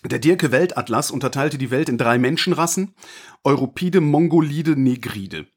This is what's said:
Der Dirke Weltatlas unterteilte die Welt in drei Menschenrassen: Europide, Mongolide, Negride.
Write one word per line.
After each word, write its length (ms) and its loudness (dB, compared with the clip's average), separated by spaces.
Der 140 -4
Dirke 340 2
Weltatlas 580 0
unterteilte 460 -4
die 120 -4
Welt 200 -2
in 80 -2
drei 200 2
Menschenrassen: 760 0
Europide, 560 0
Mongolide, 800 2
Negride. 640 -2